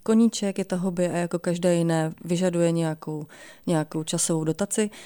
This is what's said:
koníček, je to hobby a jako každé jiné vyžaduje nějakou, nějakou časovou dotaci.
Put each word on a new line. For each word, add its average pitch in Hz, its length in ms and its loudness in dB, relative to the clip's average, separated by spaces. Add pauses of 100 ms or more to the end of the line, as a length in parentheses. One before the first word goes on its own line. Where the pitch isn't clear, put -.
koníček, 220 560 2
je 190 60 -4
to 185 140 -2
hobby 180 300 0
a 165 80 -2
jako 175 220 -2
každé 175 360 2
jiné 165 380 2 (120)
vyžaduje 170 480 2
nějakou, 156 540 -4 (400)
nějakou 156 360 0
časovou 160 420 0
dotaci. 202 460 -2 (160)